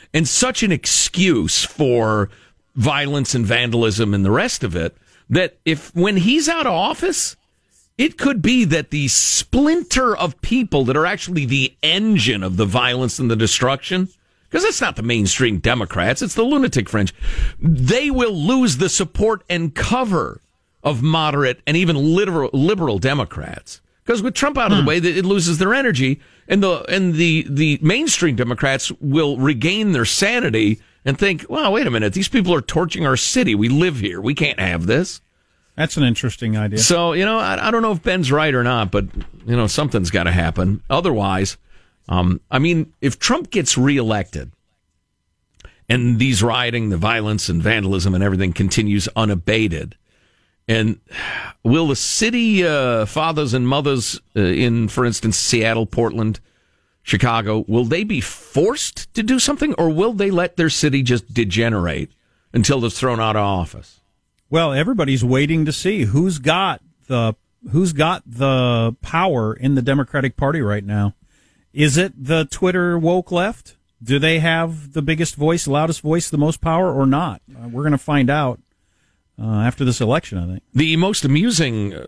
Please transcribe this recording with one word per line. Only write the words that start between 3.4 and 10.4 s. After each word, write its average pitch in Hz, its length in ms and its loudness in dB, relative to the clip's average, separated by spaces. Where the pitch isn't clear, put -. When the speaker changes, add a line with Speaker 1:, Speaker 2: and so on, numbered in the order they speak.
Speaker 1:
vandalism 113 680 2
and 101 120 2
the 95 80 2
rest 185 320 -2
of 92 100 -4
it 85 220 -4
that 175 340 0
if, 160 300 -4
when 190 220 2
he's 269 320 2
out 320 180 -2
of 220 60 0
office, 247 640 -4
it 294 220 0
could 269 240 0
be 240 220 4
that 151 260 0
the 147 160 -2
splinter 262 1080 0
of 165 260 -4